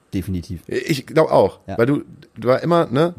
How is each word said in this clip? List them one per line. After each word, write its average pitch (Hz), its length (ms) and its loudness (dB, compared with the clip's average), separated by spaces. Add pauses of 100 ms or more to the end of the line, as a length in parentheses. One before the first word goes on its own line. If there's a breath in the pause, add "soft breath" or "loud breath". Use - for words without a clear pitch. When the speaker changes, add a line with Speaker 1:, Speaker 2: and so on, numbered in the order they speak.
(140)
Speaker 1:
definitiv. 90 520 -8
Speaker 2:
Ich 131 400 -6
glaub 156 240 0
auch, 113 360 2
Speaker 1:
Ja. 98 120 -6
Speaker 2:
weil 117 80 2
du, 143 160 0 (340)
du 113 120 -4
war 127 140 2
immer, 165 240 2
ne? 165 320 0